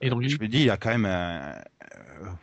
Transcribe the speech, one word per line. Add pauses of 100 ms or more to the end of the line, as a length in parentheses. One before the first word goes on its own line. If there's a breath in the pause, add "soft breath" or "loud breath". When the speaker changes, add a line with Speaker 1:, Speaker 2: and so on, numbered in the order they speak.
Speaker 1:
Et
donc,
Speaker 2:
je
me
dis,
il
a
quand
même
un,
euh, (160)